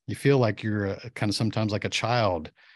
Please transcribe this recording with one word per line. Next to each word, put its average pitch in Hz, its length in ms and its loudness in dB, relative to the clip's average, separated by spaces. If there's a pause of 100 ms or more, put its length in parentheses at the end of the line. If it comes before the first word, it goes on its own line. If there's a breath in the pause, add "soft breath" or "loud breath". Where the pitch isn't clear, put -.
You 107 80 -6
feel 139 220 4
like 110 260 2
you're 107 240 0
a, 98 240 -8
kinda 104 220 -2
sometimes 107 380 0
like 107 140 -2
a 98 40 -4
child 104 640 0 (240 soft breath)